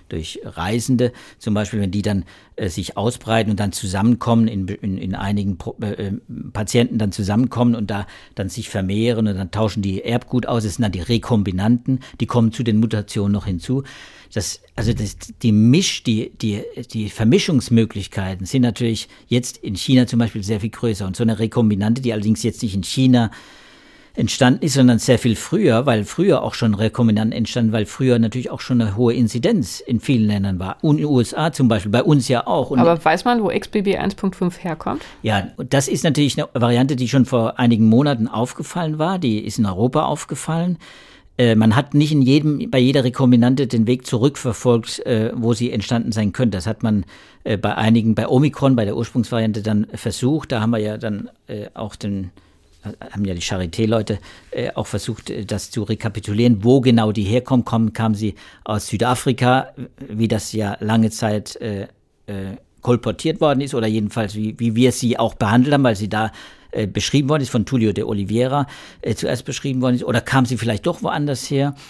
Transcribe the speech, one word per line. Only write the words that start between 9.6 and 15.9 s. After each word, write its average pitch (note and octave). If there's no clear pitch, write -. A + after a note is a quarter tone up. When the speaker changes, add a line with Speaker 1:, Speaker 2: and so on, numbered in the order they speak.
Speaker 1:
die G2
Erbgut A#2
aus, A#2
das G#2
sind B2
dann G2+
die F2+
Rekombinanten, A2
die A#2+
kommen A2+
zu C3
den A2
Mutationen G#2
noch G2+
hinzu. B2
Das, -
also A2+
das, G#2+
die A2+
Misch-, A#2+